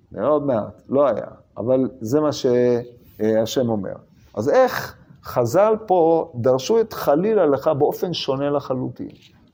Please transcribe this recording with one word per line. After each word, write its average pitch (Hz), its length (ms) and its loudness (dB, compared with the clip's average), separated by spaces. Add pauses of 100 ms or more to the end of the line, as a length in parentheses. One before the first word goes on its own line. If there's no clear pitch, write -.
(120)
נראה 98 160 -4
עוד 147 180 0
מעט, 107 440 -4
לא 135 180 2
היה, 117 200 -4 (300)
אבל 127 320 0 (120)
זה 117 180 0
מה 151 120 0
ש-, 127 140 -8 (760)
אה, 110 200 2
השם 117 280 -2
אומר. 107 240 -4 (400)
אז 110 160 -4
איך - 480 0 (260)
חז"ל 156 500 2 (140)
פה 165 480 2
דרשו 131 460 2
את 220 120 -4
"חלילה 180 520 2
לך" 139 220 2
באופן 156 460 0
שונה 139 360 -4
לחלוטין? 131 600 -4 (440)